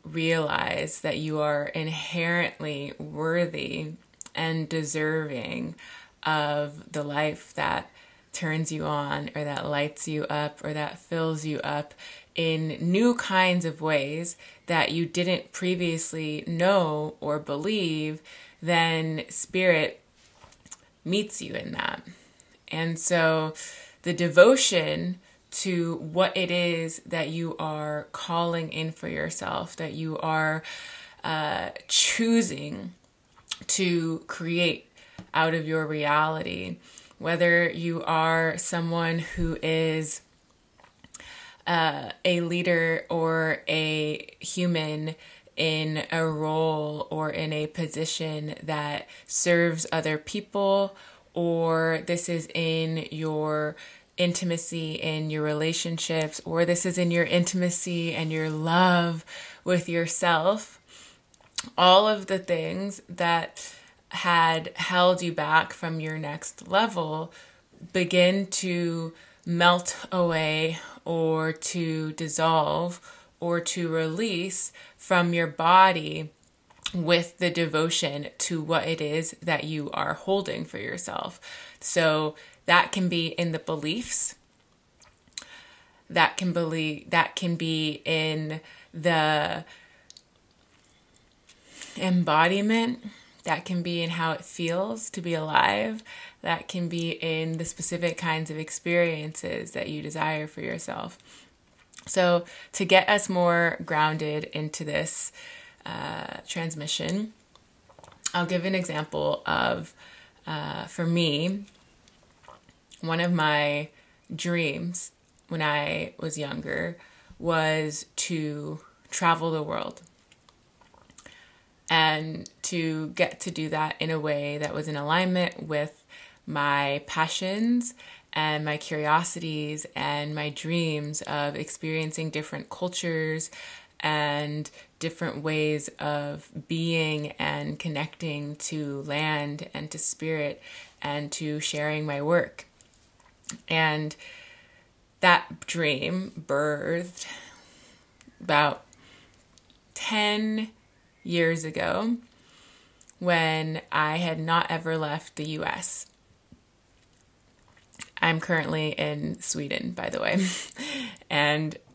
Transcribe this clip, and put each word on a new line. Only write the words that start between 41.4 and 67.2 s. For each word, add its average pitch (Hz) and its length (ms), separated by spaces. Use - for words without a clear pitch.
uh, 156 440
a 175 180
leader 170 680
or 160 580
a 156 600
human 160 760
in 156 560
a 165 120
role 156 840
or 156 180
in 156 240
a 151 140
position 156 960
that 147 460
serves 170 640
other 156 260
people, 196 800
or 165 720
this 175 220
is 165 260
in 160 560
your 151 640
intimacy 170 800
in 156 340
your 151 120
relationships, 160 1000
or 170 220
this 175 180
is 180 140
in 175 120
your 170 140
intimacy 175 880
and 160 160
your 156 200
love 170 760
with 180 240
yourself, 170 880
all 185 280
of 202 200
the 190 120
things 185 720
that 170 640
had 165 640
held 180 460
you 170 100
back 156 400
from 160 280
your 156 180
next 151 500
level 175 640